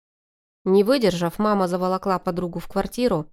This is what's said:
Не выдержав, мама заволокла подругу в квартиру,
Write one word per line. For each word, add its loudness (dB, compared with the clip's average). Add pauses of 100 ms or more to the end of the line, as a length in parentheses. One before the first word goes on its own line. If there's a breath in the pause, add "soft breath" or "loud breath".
(640)
Не 6
выдержав, 0
мама 2
заволокла -2
подругу -6
в -14
квартиру, -2